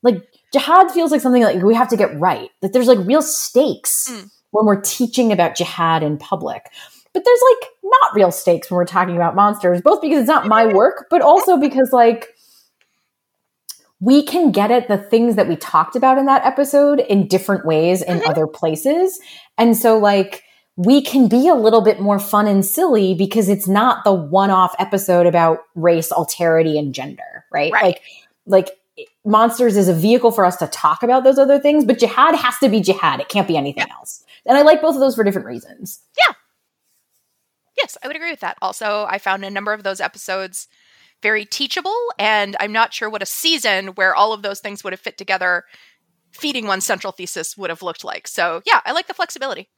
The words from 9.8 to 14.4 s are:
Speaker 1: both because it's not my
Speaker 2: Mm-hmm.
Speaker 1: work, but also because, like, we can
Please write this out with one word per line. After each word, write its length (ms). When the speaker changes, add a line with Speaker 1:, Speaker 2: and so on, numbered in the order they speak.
Speaker 1:
both 200
because 180
it's 100
not 200
my 160
Speaker 2:
Mm-hmm. 120
Speaker 1:
work, 320
but 140
also 340
because, 360
like, 360
we 220
can 300